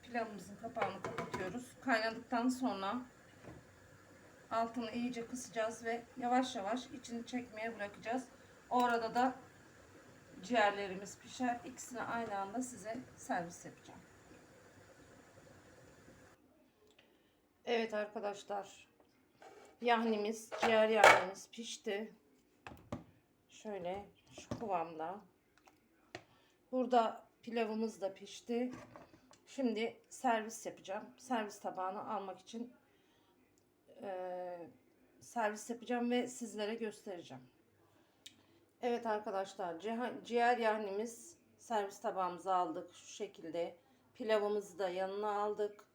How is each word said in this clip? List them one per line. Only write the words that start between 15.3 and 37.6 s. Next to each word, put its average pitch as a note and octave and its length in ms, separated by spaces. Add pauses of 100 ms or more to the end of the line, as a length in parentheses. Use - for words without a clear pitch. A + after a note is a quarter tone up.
Evet A3+ 280
arkadaşlar, G3+ 920 (960)
yahnimiz, A3+ 680 (120)
ciğer A3 280
yahnimiz G3+ 640
pişti. A3+ 640 (1400)
Şöyle G3 560 (260)
şu - 280
kıvamda. E3+ 600 (1500)
Burada B3 520 (180)
pilavımız A3 600
da F#3+ 120
pişti. A#3+ 580 (840)
Şimdi A3+ 420 (120)
servis A3 560
yapacağım. F#3+ 400 (120)
Servis G#3+ 420
tabağına F#3+ 540
almak F#3+ 280
için, B3 320 (1300)
e, F3+ 680 (500)
servis G#3+ 500
yapacağım A#3+ 420
ve B3 160
sizlere G#3+ 480
göstereceğim. F3+ 680 (1400)